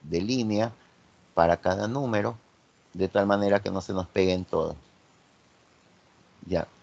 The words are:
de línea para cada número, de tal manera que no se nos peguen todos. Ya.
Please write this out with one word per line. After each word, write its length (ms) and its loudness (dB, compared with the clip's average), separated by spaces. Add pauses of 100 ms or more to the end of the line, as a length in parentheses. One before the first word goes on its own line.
de 180 -4
línea 520 -2 (640)
para 240 4
cada 280 -2
número, 500 -2 (580)
de 120 0
tal 200 2
manera 340 4
que 100 -6
no 100 -4
se 120 -10
nos 160 -4
peguen 360 0
todos. 300 -2 (1700)
Ya. 220 -2 (160)